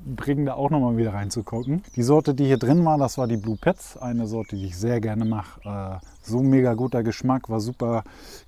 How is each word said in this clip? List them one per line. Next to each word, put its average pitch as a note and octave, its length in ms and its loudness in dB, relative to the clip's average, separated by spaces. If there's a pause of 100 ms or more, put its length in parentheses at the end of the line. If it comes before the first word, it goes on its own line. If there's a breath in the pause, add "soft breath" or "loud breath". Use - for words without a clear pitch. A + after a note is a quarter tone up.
bringen, C#3 420 -2
da C3 80 -2
auch C3+ 160 0
noch D3+ 100 2
mal A#2+ 160 2
wieder A2+ 180 0
reinzugucken. A#2 680 -4 (120)
Die B2 80 0
Sorte, D3 320 4
die C#3 120 2
hier C3 120 4
drin C#3 260 4
war, D#3 140 4
das C#3 200 0
war B2+ 80 0
die A#2 100 0
Blue G#2+ 200 -4
Pets. - 400 -2
Eine A#2 300 -4
Sorte, G#2+ 300 -6
die G2 100 -6
ich F2 100 -10
sehr A2+ 240 0
gerne A2 240 -2
mache. A2 400 -4
Äh, G2 420 -10 (160 soft breath)
so A#2 200 -2
mega C3 320 6
guter A#2+ 280 -2
Geschmack, B2+ 460 -2
war A2+ 120 -2
super A#2 440 -4 (440 loud breath)